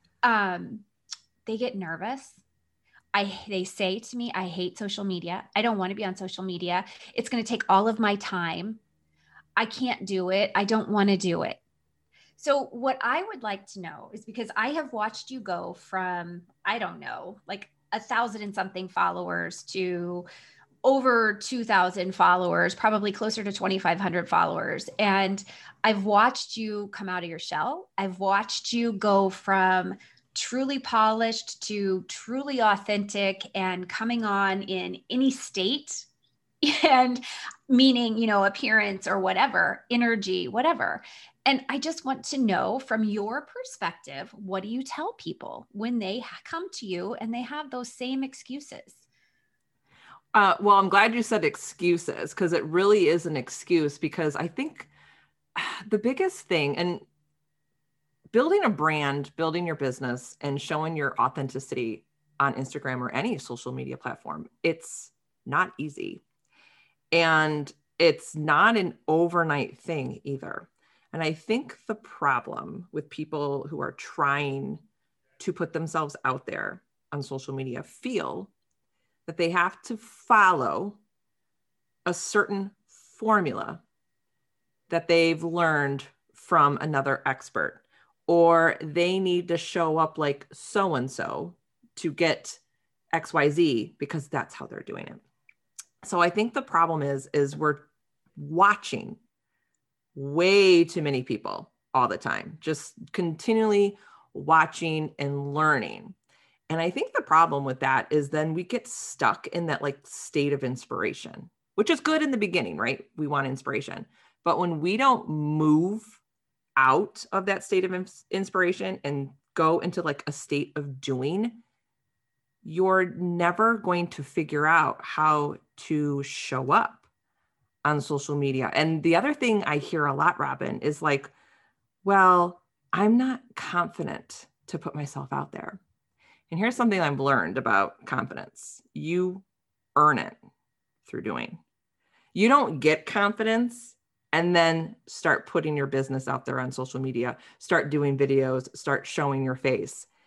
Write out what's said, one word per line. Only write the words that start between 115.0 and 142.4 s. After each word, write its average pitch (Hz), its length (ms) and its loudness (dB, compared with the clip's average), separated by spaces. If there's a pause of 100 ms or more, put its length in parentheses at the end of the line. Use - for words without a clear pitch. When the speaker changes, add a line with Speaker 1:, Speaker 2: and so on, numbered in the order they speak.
Speaker 2:
move 156 720 2 (720)
out 135 560 4
of 190 140 -2
that - 180 -2
state 185 220 0
of 185 80 -2
ins-, 185 380 -8
inspiration 190 720 -2
and 143 260 -4 (260)
go 165 240 4
into, 180 220 -4
like, 151 260 -2
a 151 40 -6
state 147 440 -4
of 143 240 -8
doing, 156 640 -4 (1000)
you're 185 420 2
never 175 720 2
going 175 300 0
to 160 160 -10
figure 151 420 -2
out 156 360 4
how 151 560 0 (180)
to 147 480 -2
show 131 480 -4
up - 340 2 (800)
on 151 140 2
social 143 360 -4
media. 135 380 0
And 160 300 2
the 165 140 6
other 294 160 2
thing 220 320 2
I 151 120 0
hear 147 280 -2
a 139 100 0
lot, 160 240 2
Robin, 139 400 -4
is 147 220 -2
like, 143 280 0 (760)
"Well, 185 560 6 (320)
I'm 214 240 6
not 262 240 0 (160)
confident - 920 -6 (200)
to 165 120 -6
put - 160 -10
myself 139 380 -8
out 139 180 -6
there." - 300 -12 (680)
And 165 80 -6
here's 226 180 0
something 208 260 2
I've 143 180 2
learned 120 380 2
about 101 480 0
confidence. - 760 -8 (120)
You 180 500 -2 (540)
earn 147 220 6
it - 180 -8 (680)
through - 180 -10
doing. 73 360 -6 (760)
You 202 140 4